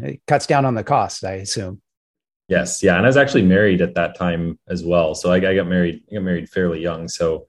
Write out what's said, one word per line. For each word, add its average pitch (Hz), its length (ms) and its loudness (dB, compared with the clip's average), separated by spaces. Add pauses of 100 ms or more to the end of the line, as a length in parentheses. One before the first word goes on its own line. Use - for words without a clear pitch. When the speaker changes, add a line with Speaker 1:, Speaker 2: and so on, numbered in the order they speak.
Speaker 1:
It 139 240 -10
cuts - 200 2
down 143 180 2
on 127 100 0
the 107 100 -4
cost, 117 400 -2
I 95 80 -6
assume. 98 500 -8 (640)
Speaker 2:
Yes. 87 340 -2
Yeah. 90 140 4
And 98 80 2
I 123 40 6
was 135 80 4
actually 139 260 4
married 92 380 4
at 87 140 -2
that 85 220 -2
time 85 420 -4 (100)
as 85 160 -6
well. 85 300 0
So 90 180 0
I, 90 40 4
I 92 180 2
got 95 120 0
married, 87 440 0
I 104 40 -12
got 104 80 -6
married 90 260 -4
fairly 87 320 -2
young. 85 280 -6
So 80 400 -4